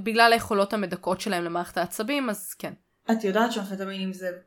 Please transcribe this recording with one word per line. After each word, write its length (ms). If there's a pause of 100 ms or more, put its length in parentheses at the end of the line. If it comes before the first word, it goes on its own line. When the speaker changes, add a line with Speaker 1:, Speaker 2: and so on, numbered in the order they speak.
Speaker 1:
בגלל 300
היכולות 400
המדכאות 480
שלהם 220
למערכת 340
העצבים, 520
אז 240
כן. 200 (380)
Speaker 2:
את 120
יודעת 280
שאמפטמינים 640
זה 180 (160)